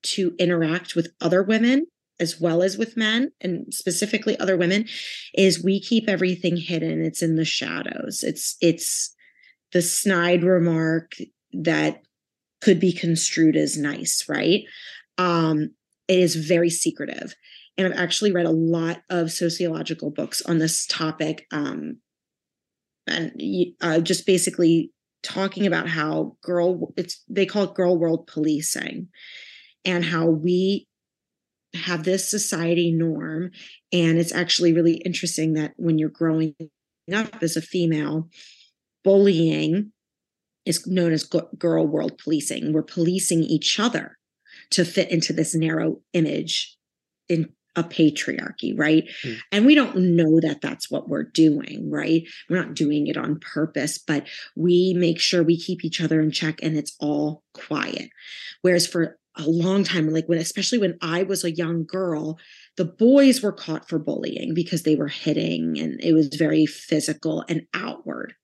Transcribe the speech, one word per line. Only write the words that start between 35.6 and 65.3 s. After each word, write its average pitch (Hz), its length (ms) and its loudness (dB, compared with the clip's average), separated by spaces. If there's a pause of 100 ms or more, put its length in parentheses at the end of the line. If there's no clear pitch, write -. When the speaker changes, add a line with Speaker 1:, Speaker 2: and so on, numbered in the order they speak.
Speaker 1:
when 165 220 0
you're 156 100 0
growing 160 460 0 (580)
up 214 300 -4
as 165 140 -2
a 156 60 -4
female, 160 640 -2 (760)
bullying 180 880 4 (720)
is - 220 -2
known 175 260 2
as 151 160 0
g-, 170 120 0 (180)
girl 165 280 2
world 156 360 -2
policing. 151 500 -2
We're 156 100 2
policing 175 600 0
each - 360 0
other 240 380 -2 (540)
to 180 140 2
fit - 260 -2
into 170 220 0
this 160 220 -2
narrow 160 460 -2 (140)
image 160 640 -2 (520)
in 165 220 0 (260)
a 170 60 -2
patriarchy, - 960 0
right? 156 260 4 (180)
Speaker 2:
Hmm. 127 100 -8 (180)
Speaker 1:
And 208 160 4
we 294 80 10
don't 254 220 4
know 170 440 4
that 151 220 -4
that's - 280 -8
what 139 180 -6
we're 151 160 -4
doing, 151 680 2
right? 160 320 0 (260)
We're 175 140 0
not - 120 -8
doing 147 340 0
it 156 80 -4
on 156 240 -4
purpose, 151 580 -4
but 147 280 -4 (300)
we 180 400 4
make 170 240 2
sure 175 220 2
we 165 180 0
keep 175 240 -6
each 165 160 -4
other 160 200 2
in 156 100 2
check 156 320 -4
and 156 140 -2
it's - 240 -6
all 151 420 -4 (100)
quiet. - 580 -6 (520)
Whereas 180 240 4
for 165 320 -2 (180)
a 165 60 -8
long 170 400 2
time, 165 280 0
like, 160 180 -2
when, 165 100 2
especially 196 400 -2
when 180 240 0
I 175 220 0
was 185 180 -4
a 170 80 -2
young 165 340 -2
girl, 165 540 -4 (380)
the 180 80 0
boys 254 580 6
were 208 100 0
caught - 360 -8
for 165 100 -2
bullying - 560 -4
because 165 300 -2
they 156 100 4
were 147 140 -2
hitting 160 680 -2